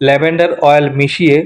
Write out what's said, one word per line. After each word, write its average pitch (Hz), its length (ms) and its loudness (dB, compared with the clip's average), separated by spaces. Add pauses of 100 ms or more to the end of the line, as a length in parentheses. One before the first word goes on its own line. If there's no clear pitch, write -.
ল্যাভেন্ডার 160 500 0 (100)
অয়েল 147 320 2
মিশিয়ে 143 540 0